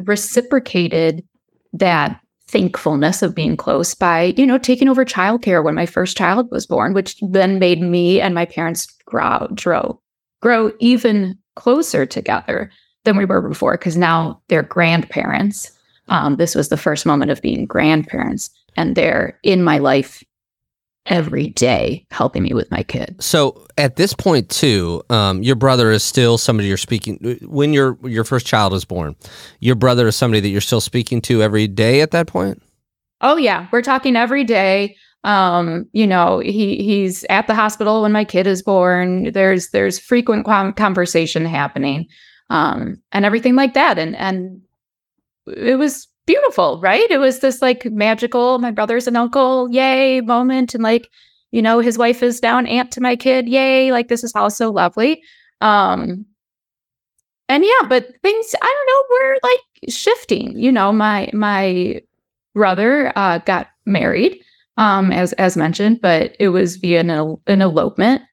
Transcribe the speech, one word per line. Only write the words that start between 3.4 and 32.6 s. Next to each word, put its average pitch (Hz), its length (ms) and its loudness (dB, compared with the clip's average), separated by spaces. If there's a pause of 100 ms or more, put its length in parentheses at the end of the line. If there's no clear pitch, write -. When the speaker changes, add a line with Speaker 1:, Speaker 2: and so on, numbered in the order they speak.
Speaker 1:
close - 360 -2
by, 175 440 0
you 269 80 4
know, 262 120 4
taking 262 300 2
over 262 160 2
childcare 202 580 0
when 156 120 0
my 165 120 -2
first 180 300 -4
child 208 340 0
was - 160 -6
born, 175 280 -2
which 190 260 -4
then 190 380 2
made 180 240 2
me 175 400 2
and 190 120 -2
my 170 120 -2
parents 170 400 -6 (200)
grow, - 480 -2
grow, - 460 -4 (400)
grow 226 380 2
even 226 580 2 (200)
closer 247 500 0
together - 640 -6 (340)
than 208 120 2
we 202 100 0
were 185 200 0
before, - 300 -2
'cause 165 200 -4
now 165 520 0
they're 160 140 2
grandparents. 170 1080 -2 (380)
Um, 143 280 0
this 165 180 -2
was 147 140 0
the - 80 -2
first 147 300 -4
moment 147 240 0
of - 120 -4
being - 240 -4
grandparents, - 840 -2 (260)
and - 200 -2
they're - 460 -2
in 185 200 2
my 156 160 2
life 139 440 -2 (840)
every 156 420 -2
day 120 640 -2
helping - 320 -4
me - 100 -4
with - 160 -4
my - 140 -4
kid. - 360 -10
Speaker 2:
So - 460 -2 (100)
at 139 200 0
this 185 180 0
point 147 360 0
too, 92 600 0
um, 98 320 0
your 127 140 2
brother 123 340 2
is 107 140 2
still 117 340 2
somebody 107 300 0
you're 98 80 -2
speaking, 113 640 -6
when 143 300 -2
your, 135 320 2
your 113 180 -2
first 123 240 -4
child 101 260 0
is 95 120 -2
born, 82 320 -8 (420)
your 127 160 2
brother 123 320 2
is 107 80 0
somebody 113 260 2
that 101 100 0
you're 101 100 -2
still 113 200 0
speaking 120 420 -4
to 117 200 2
every 107 240 2
day 110 360 2
at 156 100 -2
that 165 160 0
point? 190 340 -6 (580)